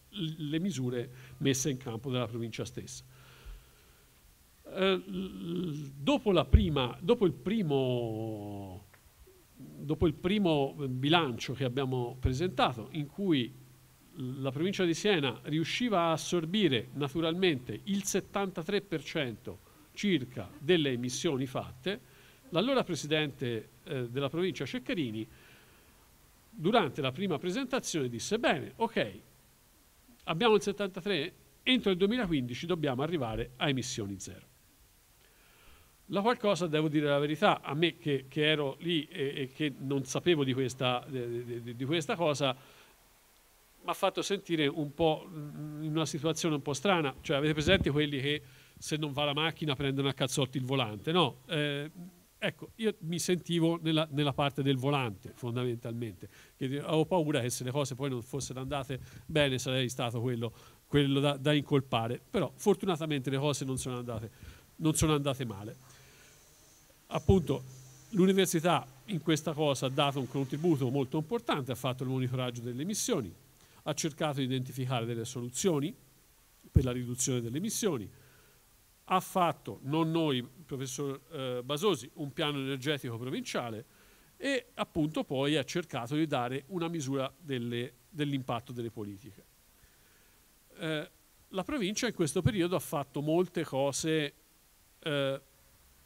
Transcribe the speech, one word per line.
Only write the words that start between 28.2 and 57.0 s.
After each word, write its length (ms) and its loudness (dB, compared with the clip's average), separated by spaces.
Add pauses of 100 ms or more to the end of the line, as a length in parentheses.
"Bene, 380 0
ok, 440 -2 (1080)
abbiamo 300 4
il 60 6
settantatré, 720 -4 (300)
entro 280 4
il 60 2
duemilaquindici 680 0
dobbiamo 360 0
arrivare 560 -2
a 120 0
emissioni 500 -4
zero". 320 -16 (1600)
La 140 0
qual 160 2
cosa, 300 2
devo 220 2
dire 180 2
la 100 4
verità, 440 4
a 120 -6
me 240 2
che, 300 0
che 180 0
ero 360 2
lì 240 0
e, 380 -6
e 40 -4
che 280 -2
non 280 -2
sapevo 400 2
di 100 2
questa, 540 0
di, 360 -4
di, 180 -8
di, 140 -10
di 100 -6
questa 300 0
cosa, 400 2 (1300)
m'ha 100 -4
fatto 280 0
sentire 460 0
un 260 -2
po', 340 2
mm, 560 -10
in 80 -2
una 140 2
situazione 500 0
un 60 -2
po' 120 -4
strana. 480 2
Cioè, 160 2
avete 160 2
presente 360 4
quelli 300 2
che 220 -2 (360)
se 200 -4
non 160 -4
va 100 0
la 100 2
macchina 420 0
prendono 340 0
a 40 -2
cazzotti 440 0
il 80 -2
volante, 480 -2
no? 240 4 (100)
Eh, 420 -2 (480)
ecco, 380 -6
io 240 -2
mi 180 -4
sentivo 640 2
nella, 300 2
nella 220 2
parte 280 0
del 160 2
volante, 560 -2
fondamentalmente, 960 -4 (280)
che 100 -4
di-, 100 -4
avevo 280 2